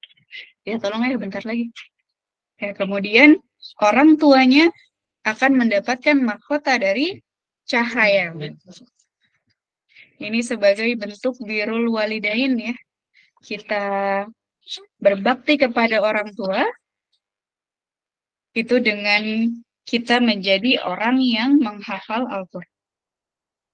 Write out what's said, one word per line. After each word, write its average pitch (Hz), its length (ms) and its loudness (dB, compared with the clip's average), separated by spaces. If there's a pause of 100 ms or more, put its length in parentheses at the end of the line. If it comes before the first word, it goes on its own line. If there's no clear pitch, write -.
(680)
Ya, 220 160 -6
tolong 220 240 -2
ya 262 120 -2
bentar 196 280 -8
lagi. 233 240 -6 (880)
Ya, 202 160 -8
kemudian 208 640 4 (440)
orang 277 360 6
tuanya 277 520 6 (560)
akan 254 400 2
mendapatkan 247 480 0
mahkota 269 640 -2
dari 247 400 -2 (480)
cahaya. 220 640 0 (1900)
Ini 220 240 -4
sebagai 220 560 0
bentuk 208 460 -8
birrul 220 500 -4
walidain 214 640 -2
ya. 220 180 -6 (680)
Kita 208 420 -6 (1120)
berbakti 233 640 0
kepada 233 400 2
orang 214 320 -2
tua 196 320 -4 (1900)
itu 233 240 0
dengan 214 720 -2 (320)
kita 240 340 0
menjadi 208 640 0
orang 226 380 -2
yang 254 400 2
menghafal 214 680 -6
Al-Quran. 190 460 -12 (1000)